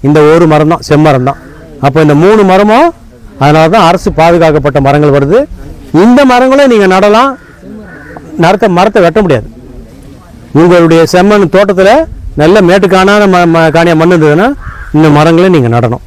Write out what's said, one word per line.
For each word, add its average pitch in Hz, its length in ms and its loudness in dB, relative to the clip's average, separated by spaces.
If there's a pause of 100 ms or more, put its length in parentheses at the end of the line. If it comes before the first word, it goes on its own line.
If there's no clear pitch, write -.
இந்த 151 120 2 (100)
ஒரு 170 240 2
மரம் 156 200 0
தான், - 160 -6
செம்மரம் 147 400 0
தான். - 100 -8 (460)
அப்ப 147 200 0
இந்த 147 180 2
மூணு 214 180 2 (100)
மரமும் 220 360 2 (560)
அதனால 160 220 2 (100)
தான் 196 140 2
அரசு 185 200 -2 (100)
பாதுகாக்கப்பட்ட 156 680 0
மரங்கள் 143 300 0
வருது. 147 220 0 (640)
இந்த 247 160 4 (120)
மரங்களே 262 420 2
நீங்க 202 220 2
நடலாம், 214 360 0 (1120)
நடத்த, 196 240 0 (100)
மரத்தை 202 280 0
வெட்ட 170 200 -2
முடியாது. 131 220 -2 (1120)
உங்களுடைய 170 400 2 (120)
செம்மண் 196 420 0
தோட்டத்துல 196 360 0 (500)
நல்ல 165 140 2 (140)
மேட்டுக்கான 190 480 0 (160)
ம-, 175 200 2
ம-, 160 220 0
காணியா 165 260 0
மண் 175 120 0
இருந்ததுன்னா 156 340 0 (500)
இந்த 156 100 2 (100)
மரங்களை 165 380 2
நீங்க 123 200 0
நடணும். 120 320 -4